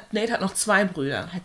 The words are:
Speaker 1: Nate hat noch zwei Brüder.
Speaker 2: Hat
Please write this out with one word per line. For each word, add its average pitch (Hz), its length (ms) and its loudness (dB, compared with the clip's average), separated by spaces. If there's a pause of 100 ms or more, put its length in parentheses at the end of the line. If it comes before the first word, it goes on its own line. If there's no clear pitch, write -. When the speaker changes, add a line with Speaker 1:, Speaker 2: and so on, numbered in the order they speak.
(140)
Speaker 1:
Nate 220 180 0
hat - 80 0
noch 190 140 -2
zwei 208 320 4
Brüder. 143 480 -2
Speaker 2:
Hat 180 120 -8